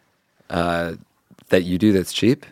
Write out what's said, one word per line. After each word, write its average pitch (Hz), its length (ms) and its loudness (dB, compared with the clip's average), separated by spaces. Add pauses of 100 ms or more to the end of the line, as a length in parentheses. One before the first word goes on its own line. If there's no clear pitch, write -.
(480)
Uh, 85 440 -2 (560)
that 92 160 2
you 90 120 -2
do 107 160 4
that's 92 200 0
cheap? - 400 0